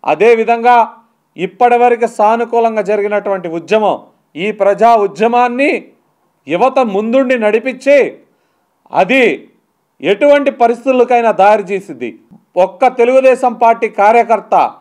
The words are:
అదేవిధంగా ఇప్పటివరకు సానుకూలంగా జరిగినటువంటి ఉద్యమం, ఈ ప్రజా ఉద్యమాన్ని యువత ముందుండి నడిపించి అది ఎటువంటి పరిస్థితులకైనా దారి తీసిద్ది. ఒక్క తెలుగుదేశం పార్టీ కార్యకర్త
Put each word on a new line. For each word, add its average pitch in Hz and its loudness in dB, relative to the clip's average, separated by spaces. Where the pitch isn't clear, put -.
అదేవిధంగా 226 0
ఇప్పటివరకు 240 0
సానుకూలంగా 226 -2
జరిగినటువంటి 202 -4
ఉద్యమం, 170 -2
ఈ 185 -6
ప్రజా 208 2
ఉద్యమాన్ని 240 -2
యువత 240 0
ముందుండి 240 -2
నడిపించి 233 -2
అది 190 0
ఎటువంటి 277 2
పరిస్థితులకైనా 240 0
దారి 208 2
తీసిద్ది. 170 -10
ఒక్క 196 0
తెలుగుదేశం 247 2
పార్టీ 226 0
కార్యకర్త 208 0